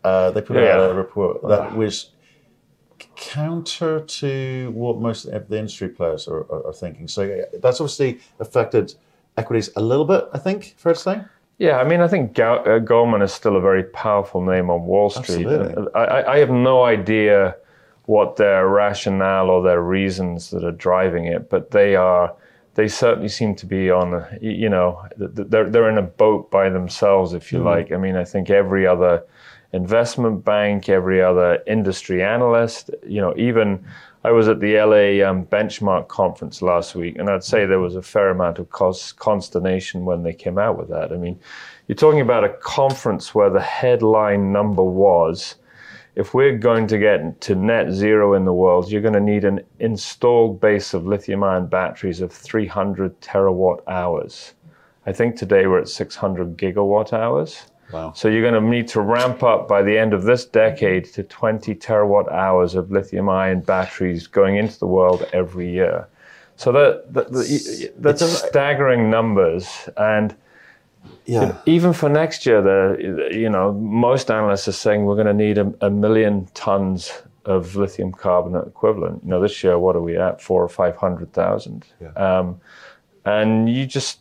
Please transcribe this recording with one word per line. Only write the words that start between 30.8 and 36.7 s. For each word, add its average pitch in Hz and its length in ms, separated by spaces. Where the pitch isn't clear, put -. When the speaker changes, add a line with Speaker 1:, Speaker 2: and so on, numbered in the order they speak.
Speaker 2:
every 92 320
other 90 460
industry 95 560
analyst, 117 680
you 101 160
know, 90 160
even 107 480
I 113 80
was 113 160
at 104 120
the 104 180
L 107 180
A, 101 260
um, 92 240
Benchmark 104 640
conference - 560
last 87 320